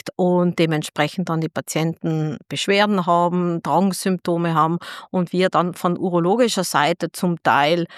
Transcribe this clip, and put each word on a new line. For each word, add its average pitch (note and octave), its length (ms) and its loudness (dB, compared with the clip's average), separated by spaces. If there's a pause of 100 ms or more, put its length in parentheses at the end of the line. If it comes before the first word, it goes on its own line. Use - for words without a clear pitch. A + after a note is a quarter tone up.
(180)
und F3+ 420 2
dementsprechend D#3 720 -2
dann E3 100 -2
die D#3+ 80 -2
Patienten D#3 880 -4 (120)
Beschwerden G3 560 0
haben, F3 580 2
Drangsymptome F3 880 0
haben D#3+ 240 2 (320)
und F3+ 220 -2
wir F#3 180 2
dann E3+ 240 0
von F3+ 240 -2
urologischer F#3 680 0
Seite D#3 480 -2
zum F3 300 -2
Teil D3+ 420 2 (120)